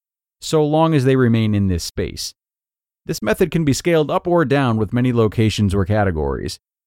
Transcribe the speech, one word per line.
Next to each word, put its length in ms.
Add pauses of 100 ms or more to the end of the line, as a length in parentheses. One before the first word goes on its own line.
(420)
so 240
long 280
as 120
they 100
remain 400
in 120
this 160
space. 500 (720)
This 160
method 300
can 120
be 100
scaled 380
up 160
or 160
down 340
with 160
many 200
locations 600
or 120
categories. 760 (260)